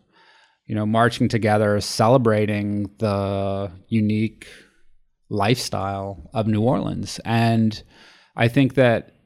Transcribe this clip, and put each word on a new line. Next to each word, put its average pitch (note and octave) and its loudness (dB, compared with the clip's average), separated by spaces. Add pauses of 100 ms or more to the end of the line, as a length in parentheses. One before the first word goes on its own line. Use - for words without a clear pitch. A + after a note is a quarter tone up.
(680)
you A2 -6
know, G#2+ -2
marching A#2 2
together, G#2 2
celebrating G#2+ 0
the G2 -2 (160)
unique G#2+ -2 (840)
lifestyle G2 -4
of A2+ -2
New G#2+ 0
Orleans. G#2 -2
And A2+ 0 (540)
I A#2 2
think B2+ 2
that A#2+ 2 (100)